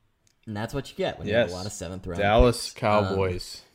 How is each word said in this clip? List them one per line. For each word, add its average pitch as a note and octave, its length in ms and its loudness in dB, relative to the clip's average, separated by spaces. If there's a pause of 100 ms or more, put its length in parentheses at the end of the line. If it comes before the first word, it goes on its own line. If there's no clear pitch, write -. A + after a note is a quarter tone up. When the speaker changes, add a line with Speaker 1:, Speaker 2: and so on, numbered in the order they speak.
(480)
Speaker 1:
And G#2 100 -8
that's A2+ 160 -6
what C#3 160 -6
you - 80 -20
get F3+ 220 -4
when - 80 -10
you G#2 80 0
have A#2 120 4
a - 20 -6
Speaker 2:
Yes. F2+ 60 -8
Speaker 1:
lot F2+ 120 -8
of G#2 40 -10
seventh F#2 360 -10
round F2 140 -6
Speaker 2:
Dallas A#2 520 4
Speaker 1:
picks. - 100 -12
Um, G#2 220 4
Speaker 2:
Cowboys. F#2+ 560 -2 (140)